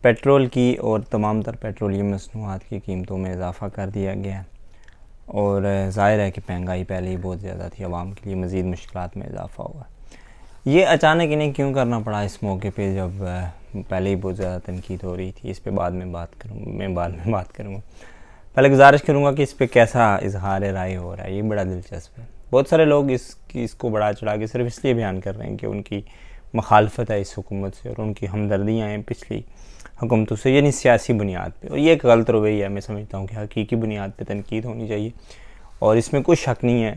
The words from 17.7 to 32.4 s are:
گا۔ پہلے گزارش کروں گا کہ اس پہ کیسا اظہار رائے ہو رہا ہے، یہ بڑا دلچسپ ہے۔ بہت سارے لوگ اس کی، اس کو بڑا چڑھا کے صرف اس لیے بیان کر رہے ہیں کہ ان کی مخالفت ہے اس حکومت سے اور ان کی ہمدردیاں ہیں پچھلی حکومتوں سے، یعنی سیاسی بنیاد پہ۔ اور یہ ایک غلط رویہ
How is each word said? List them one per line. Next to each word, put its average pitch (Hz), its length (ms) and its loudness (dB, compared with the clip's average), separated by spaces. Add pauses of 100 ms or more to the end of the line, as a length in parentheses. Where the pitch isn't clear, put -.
گا۔ 104 40 -10 (760)
پہلے 135 160 6
گزارش 139 320 10
کروں 143 220 2
گا 143 80 4
کہ 143 100 0
اس - 160 -2
پہ 131 80 4
کیسا 113 500 6
اظہار 98 460 -2
رائے 95 360 -2
ہو 87 180 -8
رہا 92 80 -12
ہے، 95 100 -8
یہ 101 80 -4
بڑا 104 220 0
دلچسپ 92 560 -8
ہے۔ - 200 -18 (120)
بہت 135 180 4
سارے 160 160 6
لوگ 143 260 4
اس - 240 -4
کی، - 280 -8
اس 113 100 -6
کو 123 160 -4
بڑا 107 240 2
چڑھا 107 220 -2
کے 107 120 -4
صرف 120 180 -2
اس - 180 -8
لیے 131 100 2
بیان 101 260 -2
کر 98 180 -8
رہے 107 100 -10
ہیں 107 100 -6
کہ 107 80 -8
ان 104 160 -4
کی 101 200 -6 (520)
مخالفت 107 580 4
ہے 104 100 0
اس - 160 -8
حکومت 98 380 -6
سے - 140 -14
اور 113 120 -8
ان 107 120 -4
کی 101 200 -6
ہمدردیاں 104 560 0
ہیں 107 160 -6
پچھلی - 360 -8 (600)
حکومتوں 113 360 2
سے، 131 140 2
یعنی 143 200 6
سیاسی 120 420 4
بنیاد 92 480 -4
پہ۔ - 80 -16
اور 139 80 -4
یہ 151 120 4
ایک 160 160 6
غلط 117 240 8
رویہ 107 340 4